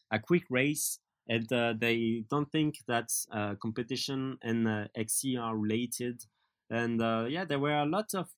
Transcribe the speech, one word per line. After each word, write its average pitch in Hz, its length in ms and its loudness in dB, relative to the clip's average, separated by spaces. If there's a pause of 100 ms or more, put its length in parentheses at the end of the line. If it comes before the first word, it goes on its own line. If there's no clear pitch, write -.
(120)
a 110 80 4
quick 170 300 2
race. 139 500 0 (300)
And, 117 220 0
uh, 120 260 2
they 113 520 2
don't 147 240 0
think 151 220 2 (120)
that, 117 220 0 (240)
uh, 104 280 -2
competition 127 800 -4
and, 117 240 2
uh, 107 300 0
X 113 200 -2
C 131 200 0
are 113 220 -2
related. 120 680 -2 (460)
And, 117 320 0
uh, 113 260 2
yeah, 165 160 -2
there 147 160 0
were 147 180 2
a 147 80 4
lot 190 280 0
of 185 240 -4